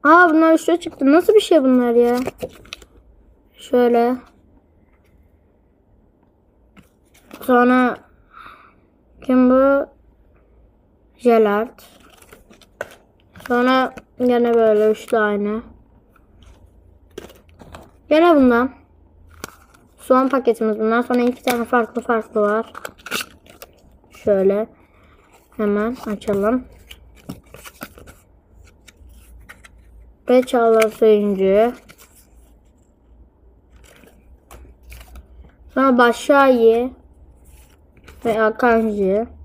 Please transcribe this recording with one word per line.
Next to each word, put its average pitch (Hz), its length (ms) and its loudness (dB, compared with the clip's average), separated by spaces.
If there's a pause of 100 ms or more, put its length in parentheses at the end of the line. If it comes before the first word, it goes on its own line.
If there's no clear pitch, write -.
Aa, 339 260 6
bunlar 320 240 2
üçte 320 260 -2
çıktı. 277 320 -2
Nasıl 349 220 2
bir 427 60 6
şey 320 240 2
bunlar 247 300 0
ya? 240 260 2 (1300)
Şöyle. 240 640 0 (3250)
Sonra 247 560 2 (1200)
kim 254 280 2
bu? 277 360 2 (1300)
Gerrard. 220 640 0 (1700)
Sonra 254 460 -2 (260)
gene 240 340 0
böyle 214 380 0
üçlü 214 260 -6
aynı. 208 440 -4 (2500)
Gene 320 260 4
bundan. 254 360 2 (1300)
Son 262 300 0
paketimiz. 226 520 -4
Bundan 220 220 -2
sonra 247 180 -4
iki 247 240 -4
tane 240 220 -4
farklı 226 360 -4
farklı 220 400 -4
var. 208 320 -4 (1500)
Şöyle. 196 440 0 (920)
Hemen 214 480 -4
açalım. 214 600 -4 (3750)
Ve 254 140 4
Çağlar 226 460 0
Söyüncü. 208 840 0 (4000)
Sonra 262 240 2
Başakşehir 247 920 2 (1400)
ve 220 160 -2
Akanji. 220 840 0 (180)